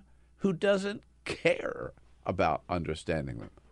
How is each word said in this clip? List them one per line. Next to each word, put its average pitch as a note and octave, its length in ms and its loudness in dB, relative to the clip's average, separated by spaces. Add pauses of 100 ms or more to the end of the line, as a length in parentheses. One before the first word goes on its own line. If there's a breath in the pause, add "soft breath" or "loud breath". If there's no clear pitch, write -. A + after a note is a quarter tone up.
(380)
who G3 140 2
doesn't G3+ 520 0 (220)
care - 680 -2 (320)
about F2+ 420 2
understanding D#2 680 -2
them. G#1+ 140 -14 (200)